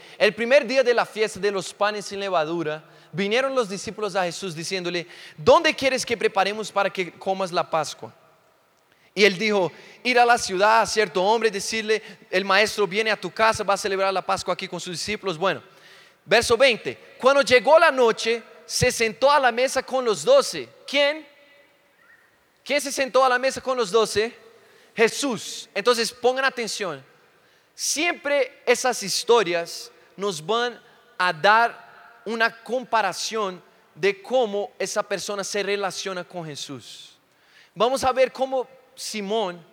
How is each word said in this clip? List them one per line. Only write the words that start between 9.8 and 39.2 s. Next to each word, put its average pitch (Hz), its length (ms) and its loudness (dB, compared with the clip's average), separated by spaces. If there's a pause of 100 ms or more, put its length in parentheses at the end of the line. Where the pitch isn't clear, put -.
'Ir 240 160 2
a 240 60 6
la 240 120 4
ciudad, 208 440 2
a 196 60 2
cierto 190 360 0
hombre, 220 280 2
decirle: 214 500 -4 (300)
"El 185 120 0
maestro 196 440 2
viene 214 240 -2
a 202 80 -2
tu 175 120 -8
casa, 220 320 0
va 196 120 0
a - 20 -6
celebrar 190 340 -2
la 185 120 -2
Pascua 180 320 -4
aquí 185 120 -10
con 175 120 -10
sus 180 140 -10
discípulos". 196 440 -6
Bueno, 160 240 -2 (640)
verso 226 320 2
veinte: 214 600 0
"Cuando 269 240 4
llegó 247 340 6
la 330 140 6
noche, 226 500 0 (240)
se - 260 0
sentó 233 400 2
a 294 80 6
la 254 120 4
mesa 254 320 0
con 254 200 -4
los 190 200 0
doce". 190 440 4 (200)
¿Quién? 294 400 0 (1400)
¿Quién 285 180 0
se 269 100 -8
sentó 262 320 2
a 262 60 6
la 247 80 2
mesa 254 240 -2
con 254 160 -4
los 202 140 -2
doce? 220 440 0 (600)
Jesús. 226 800 -2
Entonces 226 360 0
pongan 262 340 -2
atención. 190 600 -6 (680)
Siempre 285 920 -2
esas 240 380 0
historias 170 880 0 (240)
nos 185 280 -6
van 233 380 -4 (360)
a 180 140 0
dar 208 960 0
una 226 380 -2
comparación 208 1000 -4 (320)
de 196 280 -2
cómo 214 580 -2
esa 196 240 -4
persona 202 400 -6
se 202 180 -4
relaciona 190 600 -6
con 175 200 -12
Jesús. - 720 -14 (600)
Vamos 240 280 0
a 262 80 0
ver 247 200 2
cómo 262 360 -4 (280)
Simón 196 760 -6